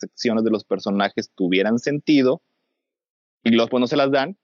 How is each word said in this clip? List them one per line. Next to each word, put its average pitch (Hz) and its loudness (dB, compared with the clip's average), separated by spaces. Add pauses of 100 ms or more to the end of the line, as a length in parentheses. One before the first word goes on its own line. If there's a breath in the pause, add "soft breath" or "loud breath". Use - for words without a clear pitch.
acciones 113 -4
de 113 0
los 104 -2
personajes 101 -4
tuvieran 98 0
sentido, 143 0 (1000)
y 117 0
luego, 113 2
pues, 127 0
no 123 0
se 151 -2
las 139 2
dan 143 -2